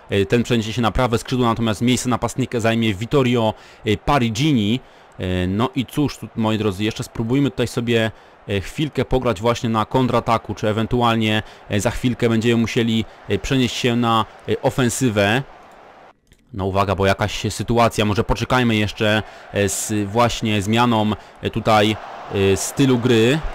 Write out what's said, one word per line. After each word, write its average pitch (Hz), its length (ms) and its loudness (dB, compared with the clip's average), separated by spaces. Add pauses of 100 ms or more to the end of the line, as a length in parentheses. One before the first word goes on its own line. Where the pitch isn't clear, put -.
E, 98 160 2
ten 120 180 2
przeniesie 110 300 -2
się 120 80 -2
na 107 100 2
prawe 117 260 0
skrzydło, 127 280 -2
natomiast 113 360 0
miejsce 123 280 2
napastnika 120 500 -2
zajmie 113 340 2
Vittorio, 120 600 0 (320)
e, 104 120 2
Parigini. 123 800 0 (400)
E, 92 280 -2
no 104 280 0
i 120 100 -2
cóż, - 320 -4
tu, 113 180 -14
moi 110 220 0
drodzy, 104 260 -2
jeszcze 107 200 -2
spróbujmy 127 480 -2
tutaj 120 160 -2
sobie, 113 440 0 (380)
e, 101 120 -2
chwilkę 135 440 -4
pograć 127 360 0
właśnie 117 280 0
na 110 160 0
kontrataku, 120 720 0
czy 107 140 -2
ewentualnie, 110 760 0 (260)
e, 104 100 0
za - 120 -2
chwilkę 120 380 0
będziemy 113 320 2
musieli, 113 440 0 (240)
e, 104 80 0
przenieść 131 380 -2
się 120 200 0
na, 113 300 2 (240)
e, 107 120 -4
ofensywę. 120 840 0 (1120)
No 95 100 -4
uwaga, 98 300 0
bo 98 100 0
jakaś 98 480 -2
sytuacja, 113 520 0
może 107 180 0
poczekajmy 120 520 0
jeszcze, 107 480 0 (300)
e, 101 160 2
z - 240 -6 (160)
właśnie 110 520 0
zmianą, 110 500 2 (300)
e, 101 80 -4
tutaj, 107 460 2 (400)
e, 98 220 4
stylu 131 420 2
gry. 120 400 4 (160)